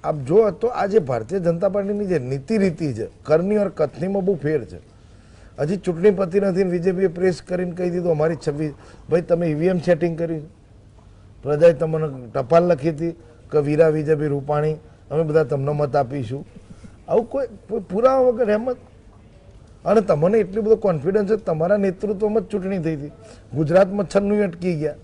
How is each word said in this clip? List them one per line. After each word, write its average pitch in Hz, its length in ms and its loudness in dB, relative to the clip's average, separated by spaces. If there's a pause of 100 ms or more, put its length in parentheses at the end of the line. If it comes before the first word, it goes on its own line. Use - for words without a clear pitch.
આપ 165 120 -2
જો 170 340 4
તો 196 180 -4
આ 202 180 -2
જે 196 120 2
ભારતીય 127 420 -2
જનતા 170 280 0
પાર્ટીની 202 380 -2
જે 180 120 0
નીતિ 135 400 -4
રીતિ 165 340 0
છે, 107 160 -6 (140)
કરની 175 340 2
ઓર 202 120 0
કથનીમાં 180 560 -4
બહુ 190 100 2
ફેર 143 300 -2
છે. 85 300 -18 (640)
હજી 151 180 -2
ચૂંટણી 180 340 2
પતી 190 300 0
નથી 196 240 0
ને 185 60 0
બી 175 80 -2
જે 175 140 0
પી 180 100 -2
એ 190 40 2
પ્રેસ 175 360 -2
કરીને 180 280 -4
કહી 180 200 -4
દીધું, 175 200 -2
"અમારી 156 260 0 (120)
છવ્વીસ," 151 240 -4 (380)
ભાઈ, 170 120 2
તમે 170 240 0
ઈ 156 80 0
વી 151 120 0
એમ 180 120 2
સેટિંગ 165 400 0
કર્યું 165 220 -4
છે? - 240 -20 (760)
પ્રજાએ 151 300 6
તમને 156 600 -4
ટપાલ 139 300 4
લખી 165 260 2
હતી 165 200 -4 (420)
કે 151 80 4
"વીરા 151 300 4
બી 156 120 -2
જે 151 120 2
પી 151 120 -2
રૂપાણી, 147 480 -2 (360)
અમે 147 120 -2
બધા 156 220 2
તમને 139 280 -2
મત 147 240 -2
આપીશું"? 135 500 -4 (600)
આવું 214 160 0
કોઈ, 262 220 -6
કોઈ 214 340 -10
પુરાવા 240 400 2
વગર 247 300 2
એમ 226 220 -2
જ. 254 40 -6 (1080)
અને 208 160 4
તમને 185 380 2
એટલો 196 240 -2
બધો 214 140 4
કોન્ફિડન્સ 190 540 0
છે, 220 60 4
તમારા 175 400 0
નેતૃત્વમાં 202 680 -2
જ 180 40 -10
ચૂંટણી 190 320 -4
થઈ 160 180 -2
હતી. 147 140 -10 (440)
ગુજરાતમાં 185 520 4 (100)
છન્નું 202 260 2
અટકી 175 320 -4
ગયા 147 300 -4